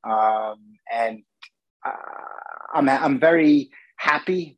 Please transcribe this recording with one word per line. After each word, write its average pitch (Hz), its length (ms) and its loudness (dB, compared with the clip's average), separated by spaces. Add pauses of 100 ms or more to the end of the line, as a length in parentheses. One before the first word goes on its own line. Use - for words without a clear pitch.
Um, 110 760 -2 (140)
and, 113 320 -4 (640)
uh, - 60 -8 (800)
I'm, 139 160 2
I'm 139 300 0
very 156 500 4 (280)
happy, 151 600 -2